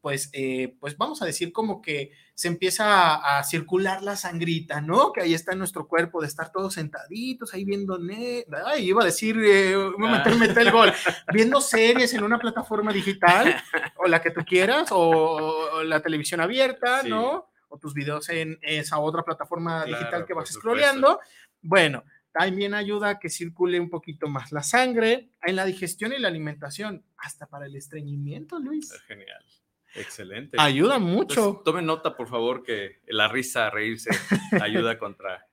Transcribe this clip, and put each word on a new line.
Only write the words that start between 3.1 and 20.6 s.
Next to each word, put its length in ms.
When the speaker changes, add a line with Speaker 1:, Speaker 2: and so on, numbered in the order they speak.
Speaker 1:
a, 240
a 60
circular 580
la 120
sangrita, 680
¿no? 280
Que 120
ahí 100
está 200
en 60
nuestro 300
cuerpo, 320
de 80
estar 240
todos 220
sentaditos, 800
ahí 100
viendo 340
ne-, 460
ay, 240
iba 120
a 40
decir, 360
eh, 320
me 120
Speaker 2:
Ah. 160
Speaker 1:
metí, 140
metí 220
el 100
gol, 220
Speaker 2:
<laughs> 400
Speaker 1:
viendo 300
series 500
en 120
una 140
plataforma 540
digital, 640
o 100
la 140
que 100
tú 140
quieras, 480
o, 80
o 840
la 200
televisión 400
abierta, 580
Speaker 2:
Sí. 80
Speaker 1:
¿no? 400
O 100
tus 160
videos 340
en 340
esa 360
otra 260
plataforma 600
Speaker 2:
Claro, 140
Speaker 1:
digital 280
que 80
Speaker 2:
por 80
Speaker 1:
vas 80
Speaker 2:
supuesto. 100